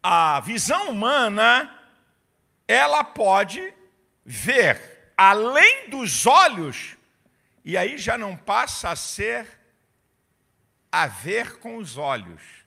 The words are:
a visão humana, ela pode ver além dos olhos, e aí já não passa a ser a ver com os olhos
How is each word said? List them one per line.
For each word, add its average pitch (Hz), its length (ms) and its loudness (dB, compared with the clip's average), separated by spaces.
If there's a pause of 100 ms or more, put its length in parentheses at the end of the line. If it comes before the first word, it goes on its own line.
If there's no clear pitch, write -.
a 165 360 2
visão 285 500 -4
humana, 233 880 0 (880)
ela 285 360 2
pode 208 680 -2 (540)
ver 139 880 -2
além 262 760 4
dos 220 360 -6
olhos, 233 720 2 (680)
e 170 140 -6
aí 240 220 -4
já 226 180 -4
não 202 180 -10
passa 208 540 -4
a 170 60 -4
ser 220 520 -8 (1400)
a 165 140 0
ver 180 540 -8
com 226 180 -16
os 143 200 -14
olhos 113 440 -8 (240)